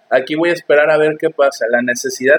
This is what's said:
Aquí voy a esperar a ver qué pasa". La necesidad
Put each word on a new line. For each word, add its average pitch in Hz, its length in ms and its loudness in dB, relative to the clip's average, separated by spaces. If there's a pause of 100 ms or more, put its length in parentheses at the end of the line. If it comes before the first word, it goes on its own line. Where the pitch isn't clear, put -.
Aquí 131 260 0
voy 170 140 0
a 175 40 0
esperar 151 360 0
a 156 80 2
ver 156 220 0
qué 160 100 -2
pasa". 139 400 -2
La 120 120 0
necesidad 127 580 0